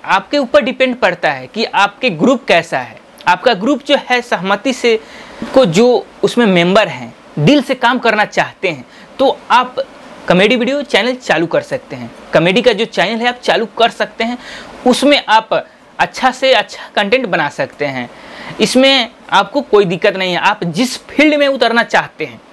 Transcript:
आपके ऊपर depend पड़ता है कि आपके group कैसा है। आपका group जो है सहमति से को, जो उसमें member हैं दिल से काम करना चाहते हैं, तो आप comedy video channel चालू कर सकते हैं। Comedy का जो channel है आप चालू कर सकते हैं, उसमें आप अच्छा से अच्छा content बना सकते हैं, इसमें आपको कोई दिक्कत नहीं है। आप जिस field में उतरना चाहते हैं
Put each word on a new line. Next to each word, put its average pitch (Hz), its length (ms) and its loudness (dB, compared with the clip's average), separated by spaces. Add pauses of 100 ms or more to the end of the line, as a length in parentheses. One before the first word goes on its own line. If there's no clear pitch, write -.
आपके 196 340 0
ऊपर 285 220 2
depend 254 360 -2
पड़ता 180 340 0
है 131 160 -8
कि 214 180 -6
आपके 202 460 0
group 202 340 0
कैसा 165 340 0
है। 117 220 -10 (280)
आपका 185 260 2
group 240 320 -2
जो 285 100 2 (140)
है 247 120 0
सहमति 196 500 -2
से 226 280 0 (540)
को, 262 100 6
जो 226 420 2 (160)
उसमें 226 240 0
member 185 420 2
हैं 127 260 -12 (240)
दिल 240 240 4
से 262 120 -4
काम 247 240 0
करना 214 260 0
चाहते 185 440 -4
हैं, 139 160 -8 (340)
तो 269 200 0 (120)
आप 247 260 2 (520)
comedy 190 280 4
video 262 260 -2
channel 233 320 -2
चालू 170 320 -2
कर 151 140 0
सकते - 360 -10
हैं। 120 140 -14 (220)
Comedy 185 300 2
का 233 100 4
जो 214 120 -2
channel 214 360 -4
है 240 80 0
आप 247 140 -4
चालू 208 240 0
कर 226 220 0
सकते 226 360 -6
हैं, 240 140 -6 (480)
उसमें 254 420 0
आप 214 380 0 (320)
अच्छा 247 320 -2
से 262 220 0
अच्छा - 440 -2
content 226 300 0
बना 170 220 -2
सकते 147 360 -6
हैं, 127 260 -8 (500)
इसमें 254 500 2 (220)
आपको 196 280 0
कोई 208 240 4
दिक्कत 175 320 0
नहीं 185 160 -2
है। 165 60 -2
आप 190 260 0
जिस 180 340 -4
field 302 360 2
में 285 140 2
उतरना 233 340 0
चाहते 156 420 -4
हैं 117 160 -14 (120)